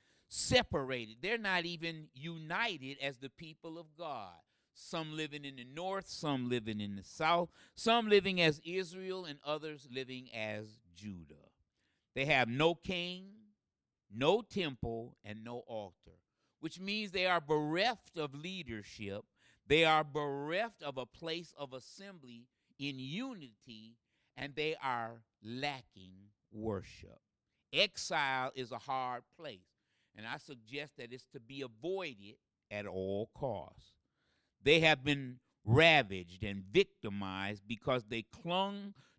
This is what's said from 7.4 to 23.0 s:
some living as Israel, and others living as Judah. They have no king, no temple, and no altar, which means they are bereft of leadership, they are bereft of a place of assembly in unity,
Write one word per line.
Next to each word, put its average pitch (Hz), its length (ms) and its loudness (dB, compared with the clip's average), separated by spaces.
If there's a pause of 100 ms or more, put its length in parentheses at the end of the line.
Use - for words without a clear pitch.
some 226 320 4
living 190 320 6
as 156 240 6
Israel, 185 600 -6
and 147 200 -10
others 151 480 -4
living 127 420 -8
as 107 460 -6 (160)
Judah. 87 380 -12 (800)
They 135 100 0
have 135 240 6
no 151 260 4
king, 180 520 -6 (840)
no 143 300 6
temple, 127 840 -4
and 107 200 -10
no 120 220 -8
altar, 92 540 -10 (440)
which 165 160 -8
means 202 300 -4
they 185 160 2
are 175 160 4
bereft 156 760 0
of 147 180 -4
leadership, 117 920 -8 (400)
they 156 180 8
are 156 180 8
bereft 147 800 -2
of 143 140 -6
a 127 80 -2
place 165 540 -6
of 135 160 -8
assembly 131 720 -16 (320)
in 139 200 -4
unity, 131 1000 -10 (360)